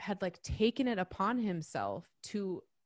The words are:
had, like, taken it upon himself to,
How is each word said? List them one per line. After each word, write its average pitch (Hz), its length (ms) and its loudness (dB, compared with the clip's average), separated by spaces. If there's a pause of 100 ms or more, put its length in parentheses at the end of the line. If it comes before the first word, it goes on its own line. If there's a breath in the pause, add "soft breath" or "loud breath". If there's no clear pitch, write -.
had, 196 220 -4
like, 180 200 -4
taken 240 460 2
it 214 100 0
upon 202 400 0
himself 160 680 -2 (160)
to, 185 380 -4 (220)